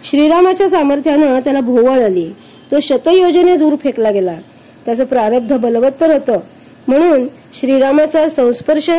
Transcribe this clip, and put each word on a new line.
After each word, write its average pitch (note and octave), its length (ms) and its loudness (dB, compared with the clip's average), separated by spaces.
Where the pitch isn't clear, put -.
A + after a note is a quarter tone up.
श्रीरामाच्या F4 580 2
सामर्थ्यानं C#4+ 720 0
त्याला C#4 200 -2
भोवळ B3 420 2
आली. F3+ 280 -2
तो C#4+ 80 0
शतयोजने F4 760 2
दूर D4+ 160 2
फेकला A3+ 280 -2
गेला. F#3 240 -2
त्याचं A#3 180 -2
प्रारब्ध A#3+ 520 -2
बलवत्तर B3 560 0
होतं, C4 260 0
म्हणून C#4 380 2
श्रीरामाचा C#4+ 680 0
संस्पर्श C#4+ 680 -2